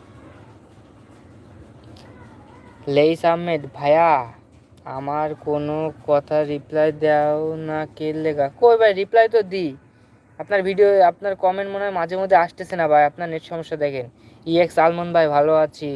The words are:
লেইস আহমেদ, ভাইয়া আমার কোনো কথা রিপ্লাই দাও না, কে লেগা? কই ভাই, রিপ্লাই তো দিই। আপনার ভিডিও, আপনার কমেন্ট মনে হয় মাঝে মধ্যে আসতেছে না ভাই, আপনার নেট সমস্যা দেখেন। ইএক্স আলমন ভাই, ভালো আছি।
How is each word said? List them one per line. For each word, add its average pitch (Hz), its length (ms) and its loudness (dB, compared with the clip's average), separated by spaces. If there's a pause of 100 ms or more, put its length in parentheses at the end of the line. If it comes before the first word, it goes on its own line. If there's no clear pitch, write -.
(3000)
লেইস 151 380 2
আহমেদ, 170 360 -2 (120)
ভাইয়া 156 360 2 (760)
আমার 143 500 -6
কোনো 151 560 -4 (160)
কথা 147 360 0
রিপ্লাই 151 480 -2
দাও 151 640 0
না, 156 240 -8 (160)
কে 156 180 -8
লেগা? 151 340 -2 (120)
কই 233 180 6
ভাই, 220 160 4
রিপ্লাই 220 360 2
তো 226 120 2
দিই। 180 300 -6 (680)
আপনার 196 240 -2
ভিডিও, 196 280 2 (140)
আপনার 185 320 0
কমেন্ট 190 360 -2
মনে 196 120 -6
হয় 202 160 -4
মাঝে 170 180 -4
মধ্যে 190 180 2
আসতেছে 175 400 0
না 165 120 -2
ভাই, 151 180 4
আপনার 165 240 -4
নেট 160 140 -8
সমস্যা 165 340 -10
দেখেন। 139 280 -6 (400)
ইএক্স 165 340 0
আলমন 170 340 2
ভাই, 165 140 4
ভালো 147 280 2
আছি। 151 400 -2